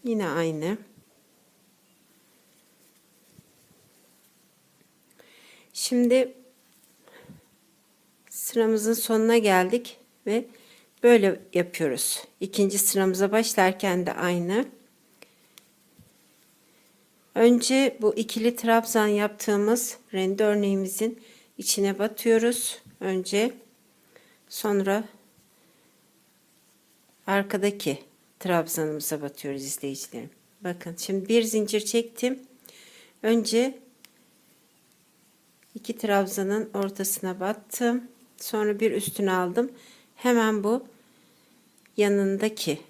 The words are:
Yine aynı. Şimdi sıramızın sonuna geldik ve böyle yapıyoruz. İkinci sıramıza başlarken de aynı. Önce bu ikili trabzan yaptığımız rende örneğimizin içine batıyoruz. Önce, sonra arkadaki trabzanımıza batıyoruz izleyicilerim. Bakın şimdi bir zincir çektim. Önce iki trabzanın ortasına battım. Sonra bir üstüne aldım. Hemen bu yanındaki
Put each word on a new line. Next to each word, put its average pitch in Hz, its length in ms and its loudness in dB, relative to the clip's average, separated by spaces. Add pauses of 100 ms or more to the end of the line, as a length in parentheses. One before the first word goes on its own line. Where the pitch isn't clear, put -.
Yine 214 200 0
aynı. 165 500 -2 (4000)
Şimdi 247 640 2 (1900)
sıramızın 220 640 0
sonuna 226 460 2
geldik 208 640 2 (260)
ve 226 200 -2 (560)
böyle 214 380 6 (140)
yapıyoruz. 165 720 -2 (160)
İkinci 196 380 0
sıramıza 190 540 2
başlarken 190 760 2
de - 60 -2
aynı. 180 560 -2 (2750)
Önce 247 680 4
bu 214 140 2
ikili 226 420 -2
trabzan 226 500 2
yaptığımız 208 920 0 (140)
rende 196 320 0
örneğimizin 202 760 -2 (360)
içine 196 400 -2
batıyoruz. 226 840 0 (180)
Önce, 190 520 -2 (960)
sonra 202 560 -2 (2250)
arkadaki 196 800 -2 (320)
trabzanımıza 156 840 -2
batıyoruz 139 400 -10
izleyicilerim. 135 680 -10 (300)
Bakın 175 380 -10
şimdi 196 300 -6
bir 226 140 4
zincir 214 380 -2
çektim. 233 640 -4 (800)
Önce 233 560 0 (2000)
iki 226 220 -10
trabzanın 202 800 -2
ortasına 196 640 -6
battım. 233 680 -4 (280)
Sonra 214 440 -2
bir 220 120 2
üstüne 202 400 -2
aldım. 185 400 0 (440)
Hemen 220 480 2
bu 233 220 -2 (1120)
yanındaki 202 920 0